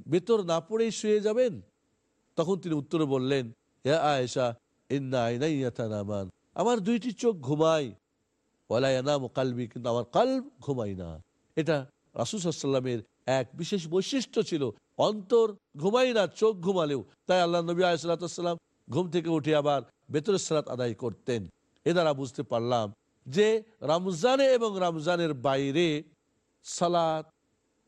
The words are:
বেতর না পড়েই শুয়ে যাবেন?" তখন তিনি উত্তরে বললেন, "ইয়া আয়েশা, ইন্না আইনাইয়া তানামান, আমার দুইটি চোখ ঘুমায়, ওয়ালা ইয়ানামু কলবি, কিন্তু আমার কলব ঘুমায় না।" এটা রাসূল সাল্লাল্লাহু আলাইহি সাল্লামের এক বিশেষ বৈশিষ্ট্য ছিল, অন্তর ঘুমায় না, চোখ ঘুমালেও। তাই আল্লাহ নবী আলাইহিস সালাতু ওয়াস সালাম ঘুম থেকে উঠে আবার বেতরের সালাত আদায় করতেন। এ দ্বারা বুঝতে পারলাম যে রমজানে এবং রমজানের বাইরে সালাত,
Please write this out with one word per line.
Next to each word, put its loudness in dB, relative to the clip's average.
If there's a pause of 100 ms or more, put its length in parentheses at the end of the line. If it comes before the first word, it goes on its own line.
বেতর 0
না 0
পড়েই -2
শুয়ে 0
যাবেন?" 0 (720)
তখন 0
তিনি -2
উত্তরে 0
বললেন, 0 (340)
"ইয়া 2
আয়েশা, 0 (340)
ইন্না 0
আইনাইয়া 0
তানামান, -6 (260)
আমার 0
দুইটি -2
চোখ 0
ঘুমায়, 0 (800)
ওয়ালা 2
ইয়ানামু 0
কলবি, -2
কিন্তু -8
আমার 0
কলব 0 (100)
ঘুমায় -4
না।" -10 (320)
এটা 0 (260)
রাসূল -4
সাল্লাল্লাহু -2
আলাইহি -2
সাল্লামের - (260)
এক 0
বিশেষ -6
বৈশিষ্ট্য -2
ছিল, -2 (280)
অন্তর 2 (220)
ঘুমায় 2
না, 4
চোখ 0
ঘুমালেও। 0 (220)
তাই 4
আল্লাহ 2
নবী 0
আলাইহিস 2
সালাতু -2
ওয়াস -8
সালাম -4 (320)
ঘুম -2
থেকে -2
উঠে 2
আবার 2 (300)
বেতরের 2
সালাত -2
আদায় -2
করতেন। -4 (380)
এ 2
দ্বারা 4
বুঝতে -6
পারলাম 0 (340)
যে 2 (180)
রমজানে 2
এবং 2
রমজানের 0
বাইরে 0 (600)
সালাত, 0 (560)